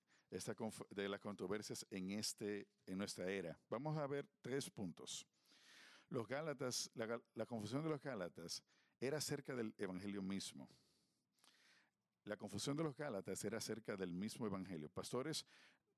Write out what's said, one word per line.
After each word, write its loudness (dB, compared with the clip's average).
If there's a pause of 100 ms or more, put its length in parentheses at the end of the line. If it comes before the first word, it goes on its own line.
(320)
esta -2
conf-, -4
de 0
las 0
controversias -2
en 0
este, 0 (200)
en -2
nuestra 0
era? 0 (100)
Vamos 2
a 2
ver 0 (140)
tres 0
puntos. -4 (840)
Los 0
Gálatas, 0
la 2
gal-, 0 (120)
la 0
confusión 0
de 2
los 0
Gálatas -2 (360)
era 4
acerca 0
del 2
evangelio 0
mismo. 0 (1600)
La 0
confusión 0
de 4
los 2
Gálatas 0
era 2
acerca 0
del 0
mismo 0
evangelio. -2
Pastores, -2 (520)